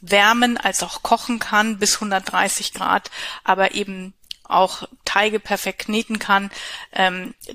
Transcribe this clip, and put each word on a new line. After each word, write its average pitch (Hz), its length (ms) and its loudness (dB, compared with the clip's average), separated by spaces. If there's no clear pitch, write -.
wärmen 220 560 4
als - 260 -2
auch - 180 -8
kochen 226 380 0
kann 214 400 2
bis 208 220 0
hundertdreißig 190 720 -2
Grad, 185 360 0
aber 190 280 4
eben 196 400 -8
auch - 400 2
Teige 214 340 2
perfekt - 460 -4
kneten 220 340 -2
kann. 196 320 2
Ähm, 185 420 0